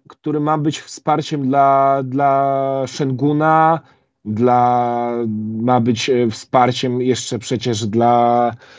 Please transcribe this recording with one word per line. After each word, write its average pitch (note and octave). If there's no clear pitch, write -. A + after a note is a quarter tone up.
który D3+
ma D3+
być D3
wsparciem D3+
dla, C#3
dla C3+
Şenguna, D3+
dla, A#2+
ma B2
być, A#2
e, A#2+
wsparciem B2
jeszcze B2
przecież A2+
dla, A#2+